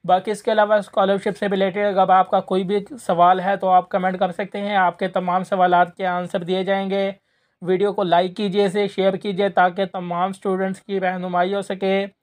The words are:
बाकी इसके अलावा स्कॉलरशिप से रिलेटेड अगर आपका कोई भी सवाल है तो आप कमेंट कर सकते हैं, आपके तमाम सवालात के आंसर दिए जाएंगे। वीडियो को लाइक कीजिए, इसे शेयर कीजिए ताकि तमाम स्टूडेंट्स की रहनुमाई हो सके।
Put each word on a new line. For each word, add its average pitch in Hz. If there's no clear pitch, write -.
बाकी 185
इसके 214
अलावा 214
स्कॉलरशिप 196
से 208
रिलेटेड 196
अगर 190
आपका 185
कोई 190
भी 202
सवाल 180
है 196
तो 190
आप 180
कमेंट 185
कर 185
सकते 202
हैं, 202
आपके 185
तमाम 180
सवालात 180
के 190
आंसर 180
दिए 185
जाएंगे। 196
वीडियो 185
को 202
लाइक 180
कीजिए, 202
इसे 202
शेयर 190
कीजिए 202
ताकि 185
तमाम 180
स्टूडेंट्स 190
की 196
रहनुमाई 185
हो 202
सके। 196